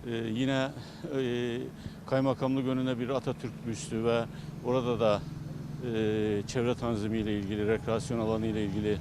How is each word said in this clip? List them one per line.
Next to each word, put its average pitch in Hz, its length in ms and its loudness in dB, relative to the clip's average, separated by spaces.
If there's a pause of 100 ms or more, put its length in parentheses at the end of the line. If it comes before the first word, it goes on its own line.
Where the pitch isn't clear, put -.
Ee, 120 40 -4
yine, 127 580 2 (500)
e, 120 400 0 (480)
kaymakamlık 131 600 2
önüne 127 320 0
bir 120 100 -2
Atatürk 123 580 -2
büstü 113 380 -4
ve 117 200 4 (400)
orada 123 360 2
da, 104 200 6 (640)
e, 107 640 2
çevre 120 280 2
tanzimi 110 440 0
ile 104 200 0
ilgili, 104 300 0
rekreasyon 113 500 2
alanı 110 280 2
ile 107 180 0
ilgili 104 360 0